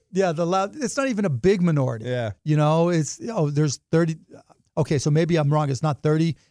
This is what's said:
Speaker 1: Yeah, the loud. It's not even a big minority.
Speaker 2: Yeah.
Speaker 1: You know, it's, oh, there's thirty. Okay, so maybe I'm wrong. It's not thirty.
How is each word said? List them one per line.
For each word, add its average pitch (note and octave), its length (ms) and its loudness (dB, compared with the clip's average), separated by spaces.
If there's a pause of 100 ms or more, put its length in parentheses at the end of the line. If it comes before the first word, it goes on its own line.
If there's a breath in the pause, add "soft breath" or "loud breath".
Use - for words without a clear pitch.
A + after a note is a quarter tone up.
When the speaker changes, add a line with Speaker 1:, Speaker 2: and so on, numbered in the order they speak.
(120)
Speaker 1:
Yeah, F#3 200 0
the E3 140 -2
loud. F#3+ 360 -2
It's A3+ 140 -4
not C4+ 120 -2
even G#3 180 -2
a E3+ 40 0
big F3+ 300 2
minority. C3 460 0
Speaker 2:
Yeah. B2 240 -4 (120)
Speaker 1:
You D3+ 140 0
know, D#3 320 4
it's, D#3+ 320 -2 (100)
oh, E3+ 200 0
there's D3 300 0 (120)
thirty. D#3+ 240 2 (640)
Okay, C#3+ 200 0
so D3+ 120 0
maybe D#3+ 240 2
I'm D3 180 2
wrong. D3+ 180 0
It's C3 120 -4
not D3+ 220 -2
thirty. D#3 320 0 (140)